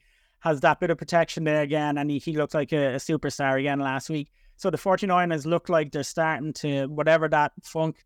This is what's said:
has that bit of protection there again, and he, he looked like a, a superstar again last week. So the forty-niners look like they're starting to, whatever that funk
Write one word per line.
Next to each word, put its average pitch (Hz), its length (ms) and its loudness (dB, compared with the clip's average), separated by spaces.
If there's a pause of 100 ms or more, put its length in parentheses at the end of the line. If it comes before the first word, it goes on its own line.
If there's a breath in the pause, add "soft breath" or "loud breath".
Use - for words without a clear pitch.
(400)
has 156 180 0
that 151 220 4
bit 170 100 0
of - 80 2
protection 165 460 0
there 151 180 2
again, 147 360 -2
and 147 120 -2
he, 143 80 -2
he 156 180 -6
looked 147 160 -2
like 147 200 -2
a, 139 220 2
a - 20 -4
superstar 135 640 0
again 139 180 0
last 135 320 -4
week. 151 220 -6 (240)
So 185 140 -2
the 151 60 -4
forty-niners 180 720 0
look 165 220 0
like 160 240 2
they're 143 100 -4
starting 156 520 -2
to, 139 320 -4
whatever 151 420 2
that 151 240 2 (100)
funk 160 440 -4